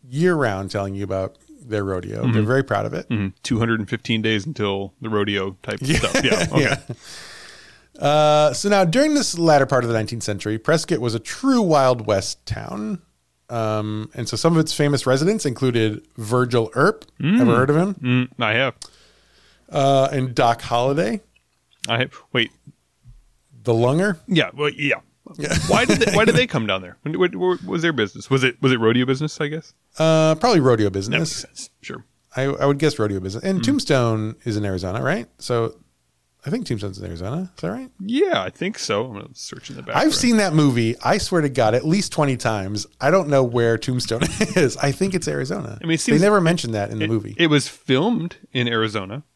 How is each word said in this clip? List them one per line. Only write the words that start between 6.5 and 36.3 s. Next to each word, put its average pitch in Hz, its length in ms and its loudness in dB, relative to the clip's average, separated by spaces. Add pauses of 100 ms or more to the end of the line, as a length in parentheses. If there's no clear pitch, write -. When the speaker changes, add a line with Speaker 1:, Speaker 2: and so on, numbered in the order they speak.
Speaker 2:
Okay. - 100 2
Speaker 1:
Yeah. - 1400 -8
Uh, 151 500 4
so - 140 -2
now, 196 160 4
during 269 300 2
this 226 240 0
latter 151 280 6
part 127 180 2
of 117 40 -2
the 117 60 0
nineteenth 110 300 -4
century, 107 340 -4
Prescott 160 400 0
was 120 160 -2
a 117 60 -2
true 262 420 0
Wild 131 460 2
West - 360 -2
town. - 580 -8 (460)
Um, 107 680 -4
and 120 140 -6
so - 80 -6
some 165 180 2
of 160 40 4
its 156 140 0
famous 143 340 0
residents 151 400 2
included 117 580 0 (120)
Virgil 117 580 0
Earp. 185 300 2 (160)
Speaker 2:
Mm. 185 200 2
Speaker 1:
Ever 226 160 6
heard 131 140 4
of 147 60 4
him? 190 180 0
Speaker 2:
Mm, 123 340 0 (160)
I 107 100 0
have. 127 200 0 (960)
Speaker 1:
Uh, 139 400 4
and 131 240 -4
Doc 117 280 2
Holliday. 143 580 0 (680)
Speaker 2:
I 113 100 0
have. 127 140 -2 (200)
Wait. 120 180 0 (1120)
Speaker 1:
The 117 120 0
Lunger? 156 440 2 (100)
Speaker 2:
Yeah. 147 260 2
Well, 147 160 -2
yeah. 143 300 -2 (380)
Speaker 1:
Yeah. 147 140 -4 (100)
<laughs> - 40 -4
Speaker 2:
Why 202 180 4
did 208 140 2
they, 202 180 2
why 214 80 4
did 214 120 4
they 247 100 4
come 113 220 -2
down 95 140 -2
there? 90 200 -18
When, 160 160 -4
what, 180 160 0
what 180 300 -2
was 180 180 -4
their 165 100 0
business? 110 380 -4
Was 131 140 2
it, 123 180 0
was 135 80 4
it 127 80 2
rodeo 117 280 4
business, 135 340 -2
I 147 80 -2
guess? 156 260 -12 (240)
Speaker 1:
Uh, 160 380 4
probably 214 240 4
rodeo 113 280 4
Speaker 2:
That 92 60 -2
makes 98 160 -4
Speaker 1:
business. 160 300 -2
Speaker 2:
sense. - 300 -18 (120)
Sure. 123 220 -14 (320)
Speaker 1:
I, 131 80 -2
I 139 200 -2
would 143 140 2
guess 156 180 0
rodeo 101 220 -2
business. 95 240 -8
And 190 180 -2
Speaker 2:
Mm. - 40 -4
Speaker 1:
Tombstone 120 800 0
is 107 120 -4
in 104 80 -2
Arizona, 95 380 -4
right? 185 240 -4 (140)
So 117 340 -2 (720)